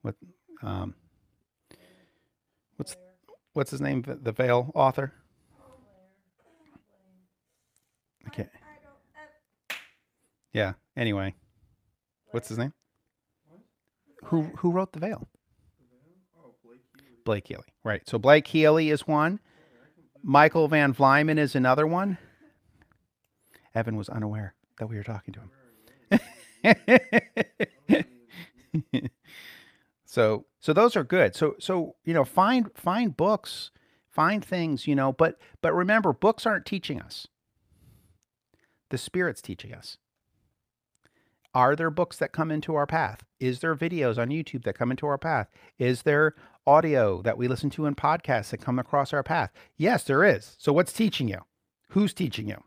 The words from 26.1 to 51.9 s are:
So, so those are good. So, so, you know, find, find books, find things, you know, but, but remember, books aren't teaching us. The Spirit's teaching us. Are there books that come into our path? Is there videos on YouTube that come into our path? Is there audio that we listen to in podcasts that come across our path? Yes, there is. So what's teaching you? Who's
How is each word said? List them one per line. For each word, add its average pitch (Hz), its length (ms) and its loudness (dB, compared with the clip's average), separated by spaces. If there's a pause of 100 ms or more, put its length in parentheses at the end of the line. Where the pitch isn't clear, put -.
So, 107 280 2 (140)
so 156 140 0
those 226 220 4
are 170 80 0
good. 135 320 2
So, 151 240 0
so, 180 440 -4
you 165 100 -4
know, 151 100 2
find, 220 500 2
find 190 420 -2
books, - 540 -4 (400)
find 185 340 0
things, 165 440 -4
you 147 80 0
know, 135 180 0
but, 160 240 2 (240)
but 160 120 0
remember, 190 380 2
books - 360 0
aren't - 180 -2
teaching 175 340 -8
us. - 280 -18 (1600)
The 131 80 -6
Spirit's - 460 -6
teaching - 320 -14
us. - 220 -20 (1600)
Are 131 220 6
there 160 160 -2
books 175 260 -2
that - 140 -4
come 156 180 -4
into 156 240 -4
our 143 140 0
path? 131 380 -4 (140)
Is 127 200 -2
there 165 160 -2
videos 147 420 -2
on 120 120 -2
YouTube 143 340 -6
that 101 140 -4
come 120 120 -2
into 131 160 -4
our 143 140 -2
path? 143 300 -2 (280)
Is 127 240 0
there 151 320 2 (320)
audio 139 560 4
that 110 160 0
we 123 100 -2
listen 131 240 -2
to 156 140 -6
in 143 80 -2
podcasts 143 560 -2
that 120 120 -10
come 127 180 -4
across 139 340 -2
our 139 100 -2
path? 151 280 -2 (240)
Yes, 147 280 0
there 143 200 2
is. 160 340 2
So - 160 0
what's 175 200 0
teaching 185 340 -2
you? 92 140 -6 (480)
Who's 196 240 0